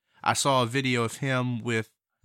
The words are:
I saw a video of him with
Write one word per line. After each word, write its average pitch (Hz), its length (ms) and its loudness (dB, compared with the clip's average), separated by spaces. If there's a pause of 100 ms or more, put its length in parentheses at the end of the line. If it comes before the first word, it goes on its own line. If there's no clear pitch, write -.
(240)
I - 80 2
saw 131 300 2
a 120 40 0
video 123 380 0
of 110 120 -4
him 127 460 -2
with 113 280 -2 (340)